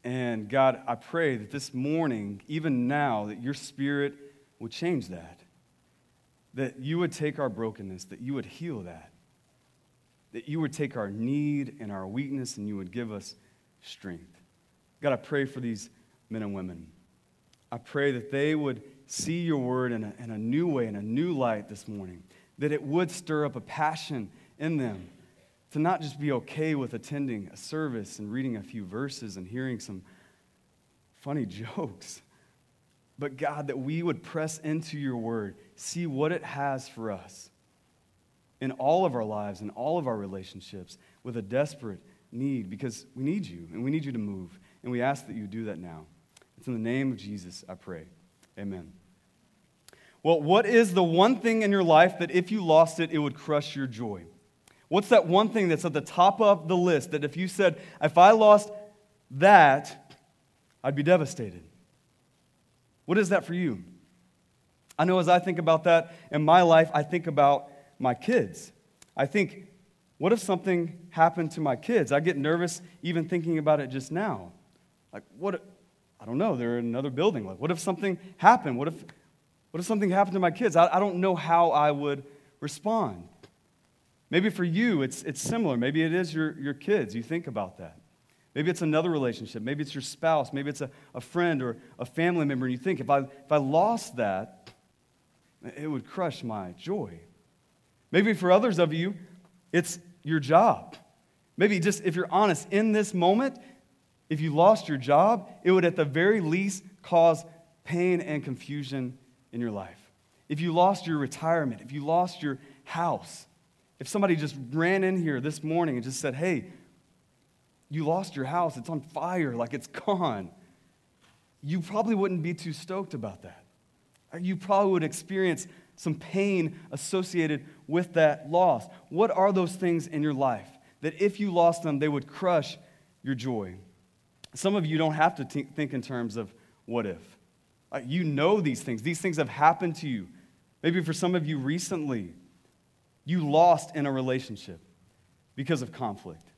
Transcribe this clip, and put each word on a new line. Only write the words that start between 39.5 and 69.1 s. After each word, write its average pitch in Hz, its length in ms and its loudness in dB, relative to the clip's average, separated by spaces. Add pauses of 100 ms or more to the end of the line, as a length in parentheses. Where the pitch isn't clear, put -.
in 104 80 -10
all 143 280 -4
of 143 80 -4
our 117 100 -4
relationships, 95 800 -12 (280)
with 120 120 -10
a 110 60 -6
desperate 117 560 -4 (320)
need, 123 400 -6
because 113 340 -10 (120)
we 131 80 -6
need 175 200 -2
you, 87 280 -14
and 107 100 -8
we 135 80 -4
need 156 140 -2
you 135 80 -6
to 117 60 -6
move, 95 380 -8 (280)
and 123 80 -6
we 120 100 -2
ask 139 240 -2
that 104 80 -14
you 104 140 -10
do 110 160 -10
that 92 160 -10
now. 82 260 -16 (500)
It's - 120 -14
in 127 60 -6
the 113 40 -4
name 127 320 -2
of 110 80 -8
Jesus 92 500 -12
I 92 60 -14
pray. 87 300 -14 (520)
Amen. 92 360 -10 (1300)
Well, 160 180 6
what 196 260 4
is 220 280 6
the 190 80 4
one 185 380 6
thing 226 220 2
in 202 100 2
your 196 100 4
life 170 380 8
that 170 100 -2
if 180 220 0
you 208 120 -4
lost 160 360 6
it, 165 100 -2
it 160 80 -2
would 143 160 -2
crush 147 400 -2
your 135 140 -4
joy? 104 380 -8 (600)
What's 202 200 2
that 220 180 8
one 196 220 4
thing 202 200 2
that's 160 160 0
at 156 100 -2
the 147 80 0
top 185 380 4
of 196 280 4
the 185 80 2
list 170 360 2
that 147 120 -2
if 143 120 -6
you 180 120 -4
said, 185 320 2 (200)
"If 156 160 2
I 185 140 12
lost 208 400 8 (600)
that, 147 840 6 (720)
I'd 139 100 0
be 147 80 -2
devastated"? 131 600 2 (1400)
What 185 120 4
is 190 120 2
that 190 140 2
for 170 100 -6
you? 135 280 -2 (1120)
I 156 80 2
know 185 140 4
as 165 100 2
I 180 120 8
think 180 180 -2
about 165 260 2
that 165 300 4 (160)
in 151 140 0
my 170 180 8
life, 165 320 8
I 147 80 2
think 170 240 -4
about 143 440 4 (280)
my 123 160 2
kids. - 580 -2 (440)